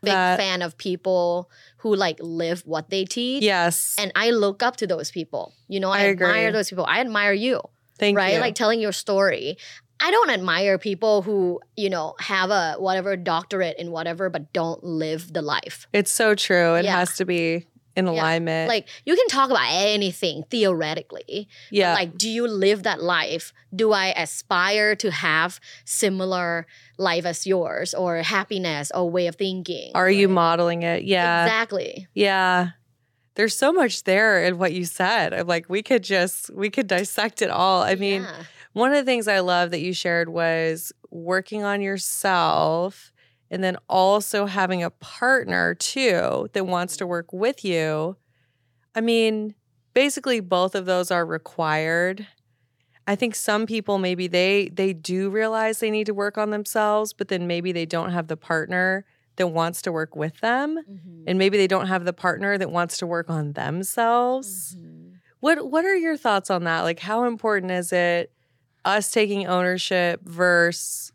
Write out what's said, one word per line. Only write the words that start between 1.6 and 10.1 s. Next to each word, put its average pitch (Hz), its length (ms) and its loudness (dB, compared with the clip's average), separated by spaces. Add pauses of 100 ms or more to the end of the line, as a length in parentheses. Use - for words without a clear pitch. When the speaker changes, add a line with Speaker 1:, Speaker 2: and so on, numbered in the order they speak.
Speaker 1:
who, 220 160 0
like, 185 260 0
live 170 440 -4
what 156 240 -6
they 190 160 -2
teach. 247 380 -4
Speaker 2:
Yes. 175 560 2
Speaker 1:
And 202 160 -2
I 220 160 2
look 202 320 2
up 247 160 0
to 214 80 -4
those 165 240 -4
people. 151 420 -8 (160)
You 196 120 -4
know, 190 100 -2
I 196 80 0
Speaker 2:
I 202 60 4
agree. 185 220 4
Speaker 1:
admire 214 260 2
those 214 180 -2
people. 180 180 -2
I 196 120 2
admire 208 340 2
you. 233 260 0 (380)
Speaker 2:
Thank 202 180 4
Speaker 1:
right? 190 160 4
Speaker 2:
you. - 80 4
Speaker 1:
Like, 240 140 0
telling 226 260 2
your 208 120 -2
story. 190 680 0 (440)
I 330 80 2